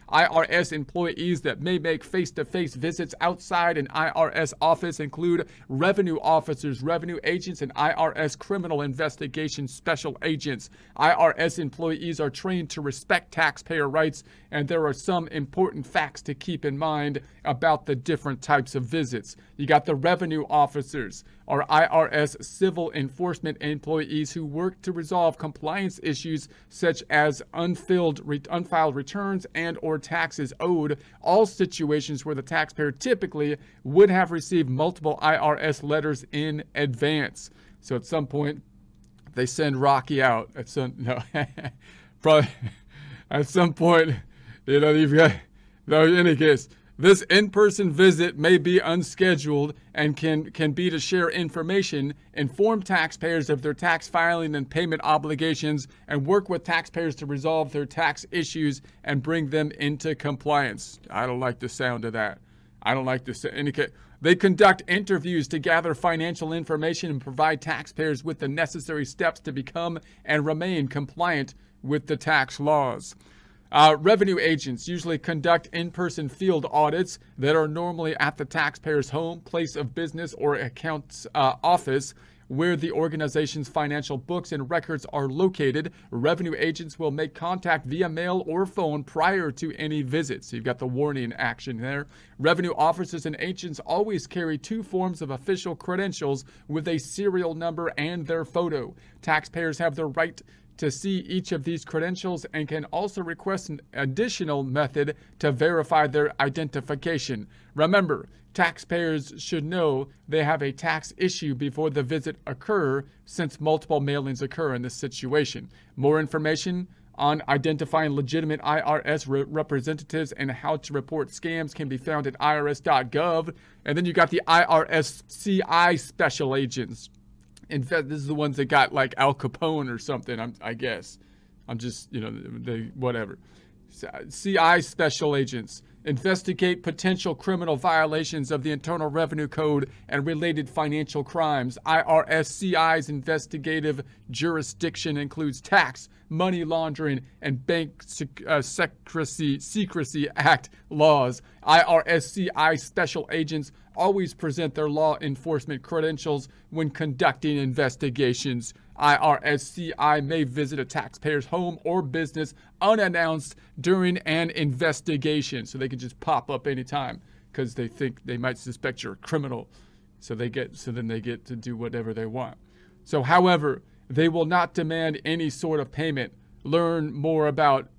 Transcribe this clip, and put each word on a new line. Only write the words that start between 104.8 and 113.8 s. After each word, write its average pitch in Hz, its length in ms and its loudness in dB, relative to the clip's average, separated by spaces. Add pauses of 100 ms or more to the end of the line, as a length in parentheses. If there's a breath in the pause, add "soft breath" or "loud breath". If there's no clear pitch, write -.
to 147 140 2
verify 156 540 4
their 147 340 2
identification. 139 1080 -2 (280 soft breath)
Remember, 160 560 2 (240 soft breath)
taxpayers 165 800 -2
should 156 260 -4
know 151 460 0 (180 soft breath)
they 156 160 2
have 147 200 0
a 139 100 -2
tax 160 460 -4
issue 175 360 -2
before 143 360 -2
the 143 120 -2
visit 151 340 -4 (100)
occur, 139 580 -2 (220 soft breath)
since - 340 -6
multiple 156 400 0